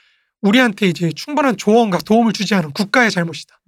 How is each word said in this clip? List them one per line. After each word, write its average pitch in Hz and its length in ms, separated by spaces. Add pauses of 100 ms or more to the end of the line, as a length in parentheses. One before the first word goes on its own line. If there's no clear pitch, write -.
(400)
우리한테 208 480
이제 165 240
충분한 277 440
조언과 208 420
도움을 226 340
주지 208 220
않은 156 180
국가의 208 400
잘못이다. 165 560